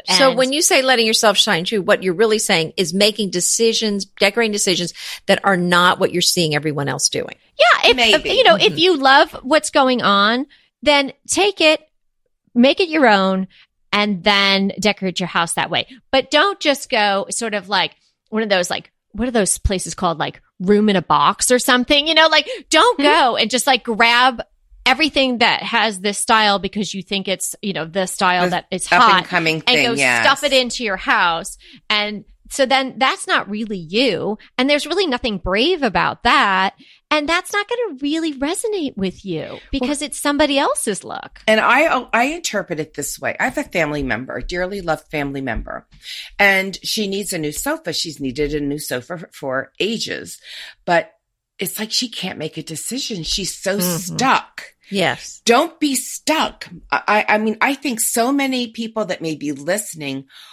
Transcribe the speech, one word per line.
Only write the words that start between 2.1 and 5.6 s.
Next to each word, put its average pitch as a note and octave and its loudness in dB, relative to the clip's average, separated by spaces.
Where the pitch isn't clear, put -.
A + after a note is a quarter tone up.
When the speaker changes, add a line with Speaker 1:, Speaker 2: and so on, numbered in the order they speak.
Speaker 1:
really G#3+ 2
saying E3 -2
is E3+ -2
making G#3 0
decisions, G#3 0
decorating G#3+ 0
decisions F3 -2
that F#3+ 4
are G3 2
not F3+ 4